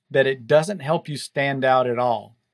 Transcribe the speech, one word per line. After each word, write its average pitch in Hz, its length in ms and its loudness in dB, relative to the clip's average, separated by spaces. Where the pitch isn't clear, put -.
that 135 160 4
it 131 200 -4
doesn't 160 340 2
help 160 280 -4
you 147 80 -8
stand 139 480 -4
out 127 220 4
at 120 120 -4
all. 113 380 -4